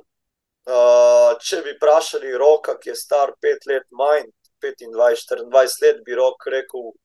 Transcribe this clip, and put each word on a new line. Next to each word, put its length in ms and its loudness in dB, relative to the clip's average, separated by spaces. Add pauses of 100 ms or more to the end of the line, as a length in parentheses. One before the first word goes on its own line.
(680)
Eh, 720 4
če 220 -8
bi 120 -12
vprašali 640 0
Roka, 400 2
ki 120 -14
je 60 -10
star 440 -2
pet 260 -4
let 240 -6
manj, 380 -2 (340)
petindvajset, 640 -2
štiriindvajset 580 -2
let, 220 0
bi 100 -12
Rok 320 -4
rekel 460 -10 (120)